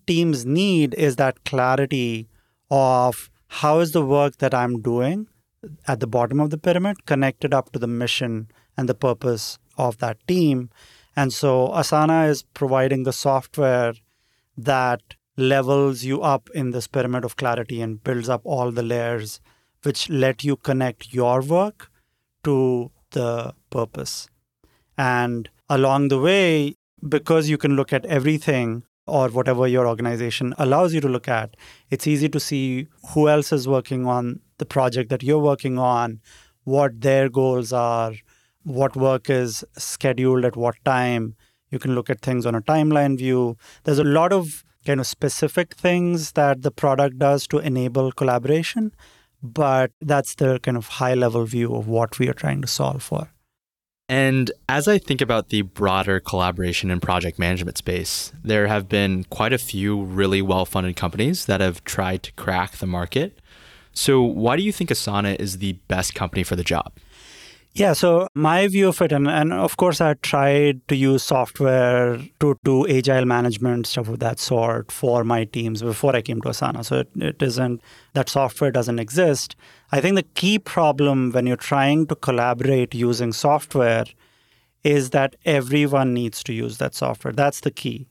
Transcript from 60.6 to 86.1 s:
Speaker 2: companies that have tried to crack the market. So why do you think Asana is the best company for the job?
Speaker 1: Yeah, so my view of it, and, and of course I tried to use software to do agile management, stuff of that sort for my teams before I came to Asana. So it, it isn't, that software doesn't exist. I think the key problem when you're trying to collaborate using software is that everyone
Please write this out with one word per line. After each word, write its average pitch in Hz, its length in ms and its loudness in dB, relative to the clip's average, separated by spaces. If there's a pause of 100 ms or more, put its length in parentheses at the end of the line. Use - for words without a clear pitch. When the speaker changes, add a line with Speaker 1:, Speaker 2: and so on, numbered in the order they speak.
Speaker 2:
companies 110 520 -2
that 98 140 0
have 90 220 -2
tried 92 380 -4
to - 120 -16
crack - 440 -4
the - 80 -6
market. 90 540 -4 (540)
So 135 280 4
why 120 360 2
do 180 40 0
you 208 100 0
think 180 200 -4
Asana 101 480 0
is 95 180 -6
the 95 160 -4 (140)
best 92 260 -2
company 92 300 -4
for 90 120 -4
the 87 80 -4
job? - 300 -4 (840)
Speaker 1:
Yeah, 202 140 4
so 175 420 4
my 165 360 2
view 196 180 4
of 180 140 0
it, 156 100 2
and, 143 160 2
and 156 240 2
of - 240 0
course 175 240 2
I 156 140 4
tried 143 720 2
to 143 80 0
use 135 280 2
software 123 960 2 (180)
to 147 240 2
do 135 240 4
agile 131 380 2
management, 120 600 0
stuff 117 200 -4
of 117 120 -6
that 117 200 -2
sort 117 540 -2
for 120 320 0
my 113 180 0
teams 110 380 -4
before 120 340 0
I 117 60 0
came 113 220 -6
to 127 60 -2
Asana. 120 360 -4
So 131 140 -2
it, 127 180 -4
it - 240 -4
isn't, 120 400 -2 (320)
that 135 160 -2
software 135 420 0
doesn't 117 280 -2
exist. 139 580 0 (340)
I 143 80 2
think 185 160 2
the 190 80 2
key 202 340 0
problem 139 760 2
when 127 140 2
you're 123 100 0
trying 143 500 2
to 147 80 -4
collaborate 123 800 0
using 120 380 0
software 123 720 2 (800)
is 143 240 2
that 135 340 0
everyone 139 720 2